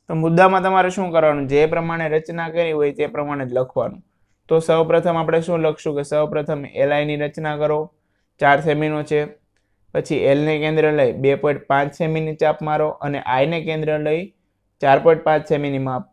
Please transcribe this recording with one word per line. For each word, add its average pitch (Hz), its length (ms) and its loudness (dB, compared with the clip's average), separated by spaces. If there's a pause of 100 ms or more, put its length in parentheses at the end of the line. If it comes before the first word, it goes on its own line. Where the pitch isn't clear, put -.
તો 165 60 -4
મુદ્દામાં 180 480 4
તમારે 190 280 2
શું 185 240 -4
કરવાનું? 147 360 2
જે 147 220 4
પ્રમાણે 165 400 -4
રચના 165 400 -4
કરી 165 240 0
હોય 147 200 0
તે 147 180 -2
પ્રમાણે 143 340 -6
જ 123 80 -8
લખવાનું. 127 440 -4 (480)
તો 160 60 2 (120)
સૌપ્રથમ 165 540 2
આપણે 165 260 0
શું 165 180 -2
લખશું 156 320 -2
કે 143 140 -4
સૌપ્રથમ 151 500 -2 (220)
એલ 143 120 2
આઈ 147 140 0
ની 147 140 -4
રચના 151 380 -6
કરો, 151 180 0 (600)
ચાર 143 160 6 (100)
સેમીનો 151 420 -2
છે. 151 100 2 (760)
પછી 147 280 -2 (100)
એલ 143 160 4
ને 156 160 0
કેન્દ્ર 156 220 2 (140)
લઈ 123 120 4 (100)
બે 135 100 4 (120)
પોઇન્ટ 147 260 0
પાંચ 143 300 0
સેમીની 160 420 -4
ચાપ 151 160 2 (100)
મારો 151 200 0 (180)
અને 143 140 -4 (140)
આઈ 135 180 2
ને 170 160 -4
કેન્દ્ર 156 220 -4 (180)
લઈ 160 140 -2 (600)
ચાર 139 220 6
પોઇન્ટ 165 240 4
પાંચ 151 240 2
સેમીની 143 360 -2
માપ 127 260 -6